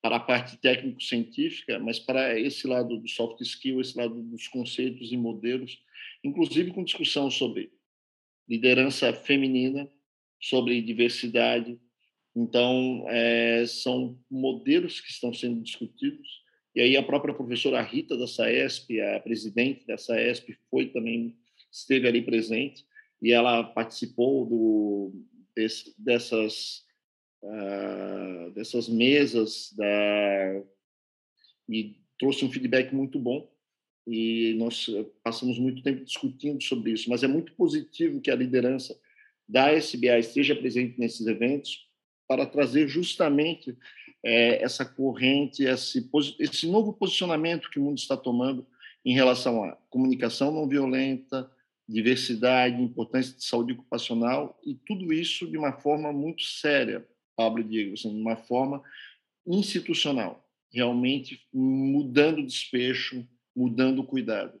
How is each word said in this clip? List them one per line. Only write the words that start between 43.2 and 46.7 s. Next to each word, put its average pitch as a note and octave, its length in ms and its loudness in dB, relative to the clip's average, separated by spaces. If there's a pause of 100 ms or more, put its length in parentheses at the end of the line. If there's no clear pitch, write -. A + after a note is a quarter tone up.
eh, A#2 400 4
essa B2+ 220 -2
corrente, C3+ 800 0
esse B2+ 380 0
posi-, C#3+ 360 0
esse D#3 300 -2
novo G#3 240 4